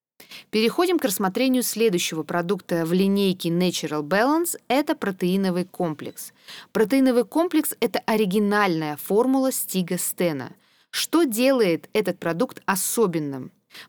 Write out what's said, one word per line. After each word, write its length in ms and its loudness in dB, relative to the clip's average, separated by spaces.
Переходим 480 2
к 60 0
рассмотрению 580 0
следующего 580 0
продукта 640 -2
в 80 0
линейке 560 2
Natural 540 -2
Balance. 520 0
Это 280 0
протеиновый 720 -2
комплекс. 640 -8
Протеиновый 540 4
комплекс — 540 0
это 260 -2
оригинальная 920 0
формула 540 2
Стига 460 -2
Стена. 540 -4
Что 320 0
делает 720 2
этот 260 -2
продукт 460 -4
особенным? 840 -2